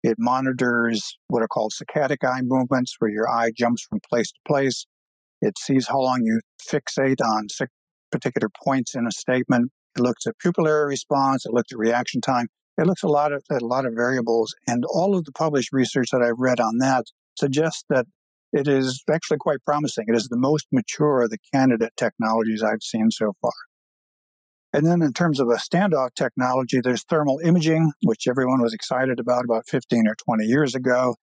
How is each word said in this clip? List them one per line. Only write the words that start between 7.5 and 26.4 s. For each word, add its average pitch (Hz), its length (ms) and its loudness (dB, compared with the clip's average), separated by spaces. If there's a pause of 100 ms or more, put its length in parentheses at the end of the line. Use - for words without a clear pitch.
particular 123 380 -2 (160)
points 135 300 0
in 117 120 -2
a 110 40 -2
statement. 123 600 0 (260)
It 120 60 0
looks 123 240 0
at 117 80 -4 (100)
pupillary 156 440 2
response. 135 580 0
It 110 80 -6
looks 120 180 0
at 120 60 -10
reaction 117 420 0
time. 120 280 0 (280)
It 165 100 2
looks 185 160 0
a 190 60 0
lot 147 240 2
at, 143 180 -6
at 135 120 0
a 117 40 -6
lot 131 200 0
of 117 80 -4
variables, 117 600 0 (120)
and 120 180 -2
all 190 320 0
of 170 80 -2
the - 80 -16
published 147 400 -2
research 131 400 0
that 127 80 2
I've 120 180 2
read 127 220 2
on 113 180 0
that 131 260 2 (340)
suggests 147 500 0
that 131 180 2 (460)
it 143 160 0
is 131 420 0
actually 156 280 0
quite 143 260 -2
promising. 147 440 -2
It 117 80 2
is 113 120 0
the 120 100 -2
most 143 320 2
mature 135 520 0
of 113 80 0
the 110 80 -8 (140)
candidate 123 440 2
technologies 110 680 -2
I've 107 200 -2
seen 110 280 0
so 107 300 -2
far. 120 120 -2 (1200)
And 147 120 2
then 170 180 4
in 143 100 2
terms 160 260 0
of 131 100 2
a 117 60 4
standoff 160 600 0
technology, 127 680 0